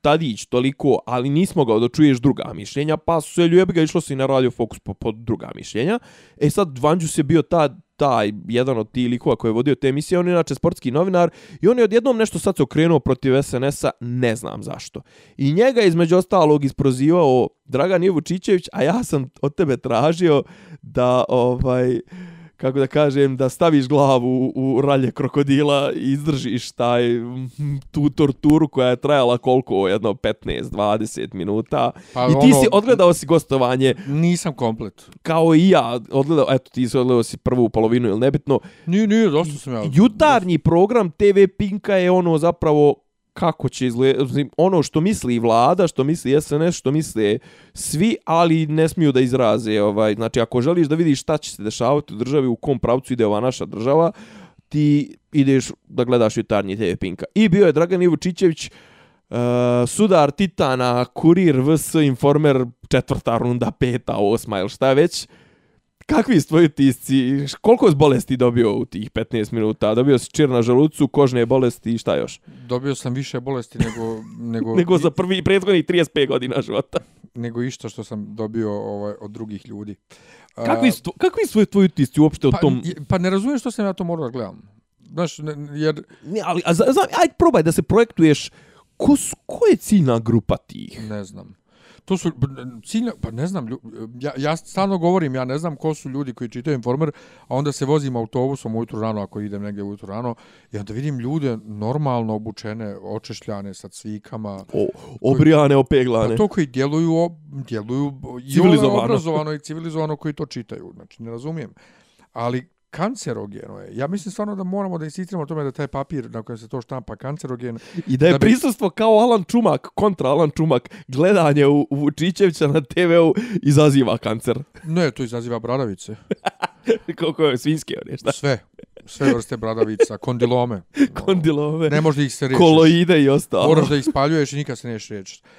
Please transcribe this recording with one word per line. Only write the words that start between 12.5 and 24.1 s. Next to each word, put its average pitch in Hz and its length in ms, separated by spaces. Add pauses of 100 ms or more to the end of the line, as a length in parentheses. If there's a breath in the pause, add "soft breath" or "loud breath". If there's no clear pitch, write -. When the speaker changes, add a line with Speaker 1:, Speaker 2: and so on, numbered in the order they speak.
Speaker 1:
se 143 60
okrenuo 156 360
protiv 131 360
S 139 180
N 123 100
S-a, 139 260 (100)
ne 120 360
znam - 280
zašto. - 380 (360 soft breath)
I 139 160
njega, 233 280
između 170 360
ostalog, 156 480
isprozivao 135 840 (180)
Dragan 170 380
Ivučićević, 185 720
a 170 100
ja 196 200
sam 135 260 (120)
od 143 140
tebe 139 220
tražio 147 680 (380 loud breath)
da, 123 480
ovaj, 127 680 (580 loud breath)
kako 131 220
da 135 80
kažem, 139 500
da 131 120
staviš 147 380
glavu 131 580